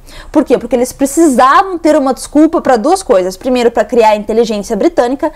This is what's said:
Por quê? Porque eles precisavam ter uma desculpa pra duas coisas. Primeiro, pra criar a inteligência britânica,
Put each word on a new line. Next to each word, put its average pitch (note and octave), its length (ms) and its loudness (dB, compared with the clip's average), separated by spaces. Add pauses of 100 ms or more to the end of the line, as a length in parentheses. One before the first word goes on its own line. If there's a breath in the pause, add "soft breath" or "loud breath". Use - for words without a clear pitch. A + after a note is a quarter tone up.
(320 loud breath)
Por D4 140 2
quê? A#3+ 120 0
Porque A#3+ 180 -4
eles A#3+ 180 -2
precisavam D#4+ 880 2
ter D#4 180 2
uma C4 160 0
desculpa D#4 480 0
pra C4 160 0
duas D#4+ 240 0
coisas. F#3 340 0
Primeiro, B3 360 -2
pra A#3 120 0
criar A3 260 0
a G#3+ 60 2
inteligência G#3+ 600 -4
britânica, C#4 600 -2